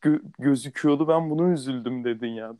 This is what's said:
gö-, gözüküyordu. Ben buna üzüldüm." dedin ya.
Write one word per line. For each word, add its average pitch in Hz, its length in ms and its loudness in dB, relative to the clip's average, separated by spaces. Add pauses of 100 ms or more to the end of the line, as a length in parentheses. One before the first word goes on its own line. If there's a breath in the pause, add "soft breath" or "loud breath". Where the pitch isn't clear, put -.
gö-, 151 200 2 (160)
gözüküyordu. 143 720 2
Ben 160 220 2
buna 170 220 2
üzüldüm." 127 520 -4
dedin 117 240 -2
ya. 113 320 -8